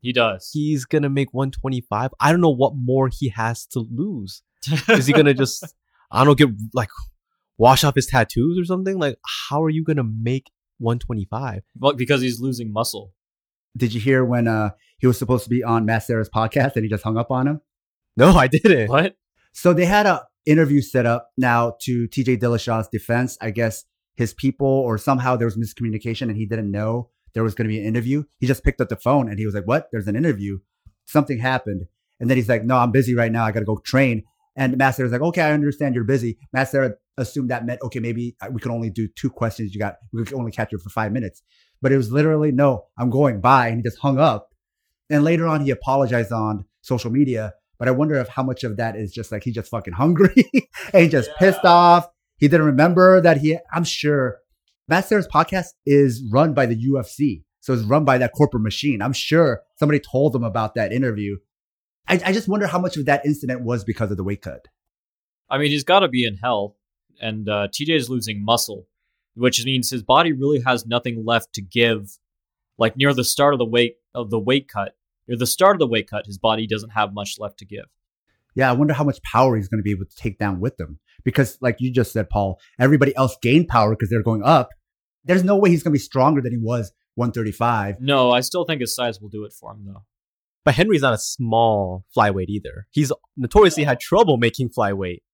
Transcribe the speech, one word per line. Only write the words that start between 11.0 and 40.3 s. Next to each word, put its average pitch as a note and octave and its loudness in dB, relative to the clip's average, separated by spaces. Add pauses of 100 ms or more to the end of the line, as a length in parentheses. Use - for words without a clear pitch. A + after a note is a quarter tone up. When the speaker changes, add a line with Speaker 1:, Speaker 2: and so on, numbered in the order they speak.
Speaker 1:
Well, C#3 0
because B2+ -2
he's B2 -4
losing A#2+ -6
muscle. G#2 -8 (600)
Speaker 3:
Did A2+ -2
you A#2+ -4
hear C3 2
when, A#2+ 0
uh, G#2+ 0 (280)
he - 0
was B2 4
supposed B2 -2
to A2+ -8
be B2 -2
on A2+ 0
Matt A2 0
Serra's A2 -4
podcast B2+ 0
and A2 -2
he G#2+ -4
just G#2 -4
hung A2 -2
up A#2 -4
on C3 0
him? D3 -4 (560)
Speaker 2:
No, D#3 8
I C#3 6
didn't. C3+ 4
Speaker 1:
What? D3+ 0 (360)
Speaker 3:
So - 2
they F3 2
had G#3 2
a F3 0 (200)
interview D3+ 4
set B2 -2
up A#2 -2
now A#2+ 0
to A#2+ -4
T - -4
J B2 2
Dillashaw's A2+ -2
defense. A#2+ -4
I A2+ -8
guess A2 -4 (320)
his A#2 -2
people C#3 -2
or C3 0
somehow B2+ 0
there A#2 -2
was G#2 -4
miscommunication A2+ -6
and A2+ -4
he A2 -4
didn't G#2+ -4
know A2 -4 (240)
there A2+ 0
was G#2+ -2
gonna A2 -2
be G#2+ -2
an G2+ -8
interview. A#2+ -2 (160)
He B2+ -2
just B2+ -2
picked - 0
up B2+ 0
the A2 -6
phone C3 0
and G2+ -6
he G#2+ -4
was G2+ -4
like, G2+ -6
"What? C3 -2
There's G#2 -6
an G#2 -2
interview. G2+ -2 (460)
Something C#3+ 0
happened." A2+ -4 (360)
And A#2 -4
then C3 4
he's A#2 0
like, A#2 0
"No, B2+ 2
I'm A#2+ 2
busy B2 2
right A#2 0
now. A#2 0
I A2 -2
gotta G#2+ -2
go G#2+ -2
train." B2+ 0 (320)
And C3 -2
Matt C3 2
Serra's B2 -2
like, B2 -2
"Okay, E3 0
I D3+ 2
understand C#3+ 0
you're A#2+ -2
busy." A#2 -2 (140)
Matt C3 -2
Serra C3+ 0 (220)
assumed B2+ -6
that A#2+ -6
meant, A#2+ -8
"Okay, A#2 -8
maybe A#2 -6 (140)
we A#2+ -8
can A#2+ -6
only A#2 -4
do A2 -6
two - -6
questions. A2 -6
You G#2 -10
got, G2+ -6 (160)
we A2+ -4
can C3+ -10